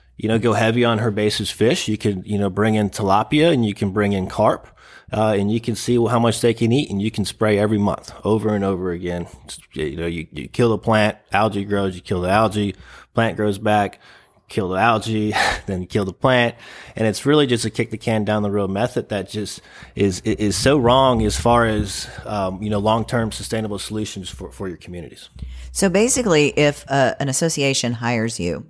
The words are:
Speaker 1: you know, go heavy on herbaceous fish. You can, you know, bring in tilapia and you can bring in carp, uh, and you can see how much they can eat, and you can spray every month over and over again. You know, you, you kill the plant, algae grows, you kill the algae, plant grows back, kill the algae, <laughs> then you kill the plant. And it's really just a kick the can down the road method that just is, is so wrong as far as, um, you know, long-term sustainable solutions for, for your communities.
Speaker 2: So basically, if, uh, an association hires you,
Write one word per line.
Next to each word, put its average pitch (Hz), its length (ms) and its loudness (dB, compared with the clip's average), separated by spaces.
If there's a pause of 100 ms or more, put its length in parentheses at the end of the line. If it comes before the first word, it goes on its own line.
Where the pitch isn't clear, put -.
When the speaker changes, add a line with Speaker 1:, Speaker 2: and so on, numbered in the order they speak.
(160)
Speaker 1:
you 107 120 -4
know, 113 100 4
go 113 140 2
heavy 113 320 2
on 113 160 2
herbaceous 107 500 0
fish. - 380 0
You 107 100 -2
can, 98 260 -2
you 101 140 -4
know, 101 120 -2
bring 107 260 0
in 104 120 2
tilapia 110 640 2
and 120 140 2
you 101 80 -2
can 101 160 -2
bring 101 220 0
in 95 160 -2
carp, - 400 0 (440)
uh, 107 240 2
and 101 160 0
you 117 80 0
can 117 140 -4
see 123 220 0 (100)
how 117 140 2
much 117 200 2
they 117 140 4
can 113 160 2
eat, 135 180 2
and 98 140 -4
you 110 80 -2
can 104 140 -2
spray 107 340 0
every 107 200 2
month 101 340 -2 (120)
over 107 300 0
and 98 100 -2
over 92 280 -2
again. 87 340 -6 (460)
You - 240 -6
know, 82 100 -4
you, 82 260 -6
you 71 160 -12
kill 120 220 2
the 104 80 0
plant, 107 400 2 (140)
algae 101 320 0
grows, 98 320 -2
you 90 40 -16
kill 92 200 -4
the 90 100 -2
algae, 104 440 2 (380)
plant 113 240 0
grows 104 220 -2
back, 104 420 0 (480)
kill 92 220 -4
the 92 80 -2
algae, 107 540 2 (180)
<laughs> - 160 -6
then 92 160 -4
you 90 40 -10
kill 104 180 -2
the 95 80 -4
plant. 123 420 2 (420)
And 113 100 0
it's 104 200 -2
really 147 200 6
just 120 180 0
a 110 60 -4
kick 113 200 -4
the 110 80 -8
can 110 260 0
down 107 180 0
the 104 80 -2
road 101 200 0
method 107 400 -2
that 98 180 -4
just - 320 -10 (340)
is, 98 260 0
is 104 360 0
so 143 220 4
wrong 123 440 4
as 104 160 0
far 117 280 4
as, 104 420 -4 (160)
um, 95 380 -4
you 104 80 -4
know, 104 80 0
long-term 110 520 0
sustainable 107 480 -6
solutions 104 520 -8
for, 95 200 -14
for 98 180 -10
your 85 80 -10
communities. - 520 -16 (440)
Speaker 2:
So 196 160 2
basically, 196 600 4 (100)
if, 147 300 2
uh, 135 320 2
an 143 80 -2
association 135 640 0
hires 117 480 -2
you, 85 300 -4